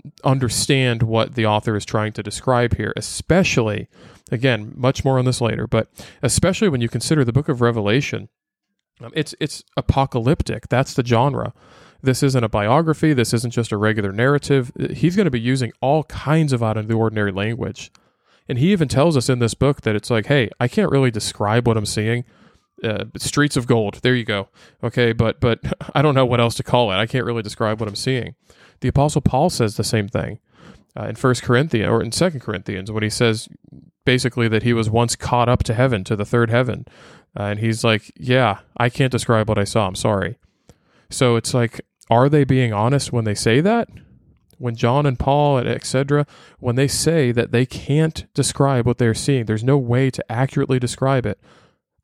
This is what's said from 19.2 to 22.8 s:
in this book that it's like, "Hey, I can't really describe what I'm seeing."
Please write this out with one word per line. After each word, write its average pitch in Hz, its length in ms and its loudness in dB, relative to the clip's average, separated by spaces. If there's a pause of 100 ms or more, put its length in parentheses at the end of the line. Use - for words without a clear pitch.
in 123 80 2
this 117 160 0
book 139 280 0
that 107 140 0
it's - 140 -4
like, 110 160 0
"Hey, 139 240 2 (100)
I 123 80 0
can't - 240 0
really 135 180 4
describe 113 560 0
what 113 120 2
I'm 104 80 -4
seeing." 113 400 -4 (560)